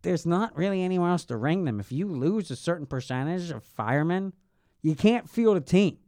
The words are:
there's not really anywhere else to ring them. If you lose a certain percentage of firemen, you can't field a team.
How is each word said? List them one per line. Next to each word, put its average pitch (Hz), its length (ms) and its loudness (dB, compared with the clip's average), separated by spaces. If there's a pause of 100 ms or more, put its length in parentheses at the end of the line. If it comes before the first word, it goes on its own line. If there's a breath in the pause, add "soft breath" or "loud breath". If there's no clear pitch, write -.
there's 170 240 -2
not 190 300 0
really 190 260 0
anywhere 180 280 0
else 175 160 0
to 120 100 -6
ring 160 280 0
them. 110 160 -2
If 98 120 -8
you 170 140 -2
lose 175 440 -2
a 123 60 -6
certain 165 300 -4
percentage 143 640 -4
of 117 140 -10
firemen, 160 680 -2 (500)
you 156 120 2
can't 208 360 2
field 220 260 4
a 165 40 2
team. 180 480 2